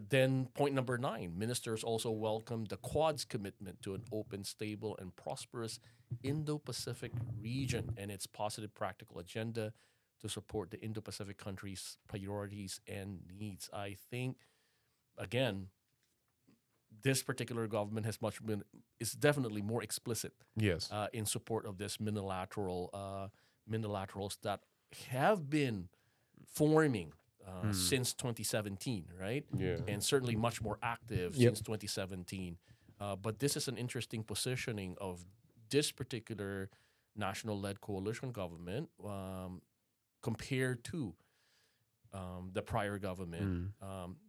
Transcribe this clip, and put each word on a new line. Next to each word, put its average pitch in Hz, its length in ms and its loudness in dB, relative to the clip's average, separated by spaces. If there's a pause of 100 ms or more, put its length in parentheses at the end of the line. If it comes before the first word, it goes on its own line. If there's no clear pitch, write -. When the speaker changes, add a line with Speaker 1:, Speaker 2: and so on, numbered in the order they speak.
Speaker 1:
then 131 380 6
point 143 280 2
number 127 220 2
nine, 120 400 -2
ministers 113 460 0
also 113 280 0
welcomed 110 560 0
the 95 100 -6
Quad's 151 460 2
commitment 98 600 -6
to 98 120 -2
an - 160 -6
open, 104 320 -4
stable, 107 540 -4
and 92 180 -10
prosperous - 640 -6 (440)
Indo-Pacific 143 920 -2 (280)
region 123 560 0
and 101 140 -4
its 98 160 -6
positive 107 460 -4
practical 104 460 -4
agenda 110 540 -2 (460)
to - 80 -6
support 104 440 -4
the 107 120 -8
Indo-Pacific 104 540 -6
countries' 98 600 -8 (100)
priorities 101 800 -4
and 98 380 -6 (140)
needs. 104 320 -6
I 101 220 -4
think, 127 440 -4 (800)
again, 101 520 0 (1300)
this 131 220 4
particular 117 440 -2
government 107 380 2
has 110 160 -2
much 107 240 0
been, 104 180 0 (360)
is 113 140 -2
definitely 120 480 4
more 107 220 0
explicit, - 500 -4 (220)
Speaker 2:
Yes. 101 360 4
Speaker 1:
uh, 104 220 0
in 110 120 -2
support - 400 0
of 101 120 -6
this 101 200 -2
minilateral, 95 960 0
uh, 98 360 -4 (400)
minilaterals 101 720 0
that 98 220 0 (460)
have 147 400 4
been 123 400 2 (560)
forming, 147 680 6 (320)
uh, 92 160 -6
Speaker 2:
Hmm. 104 120 4
Speaker 1:
since 107 400 4
twenty 113 300 -2
seventeen, 101 760 0
right? 117 260 -2 (100)
Speaker 2:
Yeah. 92 320 4
Speaker 1:
And 104 160 0
certainly 123 320 4
much 117 260 2
more 104 200 0
active 113 540 0
Speaker 3:
Yep. 123 200 12
Speaker 1:
since 110 60 -4
twenty 107 260 -2
seventeen. 92 720 -2 (420)
Uh, 101 160 -2
but 104 240 -2
this 139 180 4
is - 100 -2
an 139 100 -2
interesting 113 460 -2
positioning 104 760 -2
of 90 260 -6 (440)
this 147 220 6
particular 101 800 -4 (460)
national-led 101 640 0
coalition 107 500 -4
government, 92 580 -4 (140)
um, 92 580 -6 (600)
compared 127 640 0
to, 120 300 -4 (960)
um, 92 400 -6
the 104 80 -2
prior 104 360 0
government. 92 840 0
Speaker 2:
Mm. - 60 -12
Speaker 1:
Um, 95 300 -8 (120)